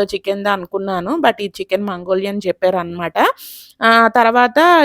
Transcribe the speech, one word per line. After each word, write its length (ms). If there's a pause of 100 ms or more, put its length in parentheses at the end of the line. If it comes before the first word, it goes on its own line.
చికెన్‌ది 440
అనుకున్నాను. 680
But 200
ఈ 120
చికెన్ 360
మంగోలియన్ 560
చెప్పారనమాట. 760 (640)
ఆహ్, 280
తర్వాత 480 (280)